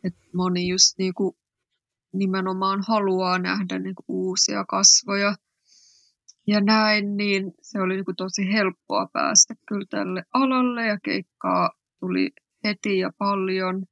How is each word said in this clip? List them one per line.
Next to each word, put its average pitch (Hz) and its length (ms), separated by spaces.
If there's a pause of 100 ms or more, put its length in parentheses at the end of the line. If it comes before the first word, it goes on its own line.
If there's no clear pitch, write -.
että 185 160 (160)
moni 180 320
just 185 300
niinku 190 400 (760)
nimenomaan 190 720
haluaa 185 520
nähdä 185 400
niinku 185 280
uusia 185 600
kasvoja 202 680 (1120)
ja 208 140
näin, 208 560
niin 196 340 (100)
se - 200
oli 185 140
niinku 190 220
tosi 190 360
helppoa - 600
päästä - 400 (140)
kyllä 196 220
tälle 185 340 (100)
alalle 254 540
ja 208 160
keikkaa 185 640 (300)
tuli 185 320 (320)
heti 202 360
ja 180 180
paljon 190 760